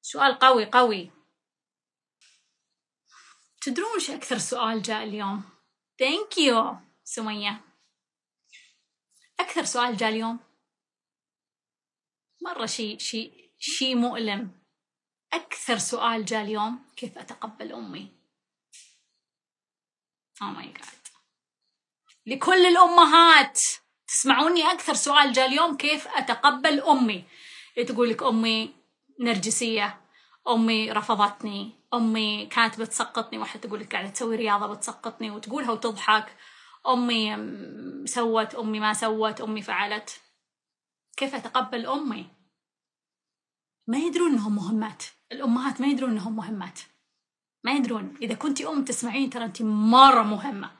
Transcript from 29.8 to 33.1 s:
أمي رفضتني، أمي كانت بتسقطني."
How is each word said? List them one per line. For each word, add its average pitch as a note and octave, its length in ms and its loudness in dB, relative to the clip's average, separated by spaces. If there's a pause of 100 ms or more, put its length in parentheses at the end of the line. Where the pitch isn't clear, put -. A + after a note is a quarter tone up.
أمي A3+ 440 2
رفضتني، G#3 800 -2 (220)
أمي A3 520 0
كانت A3+ 340 0
بتسقطني." A3+ 580 -6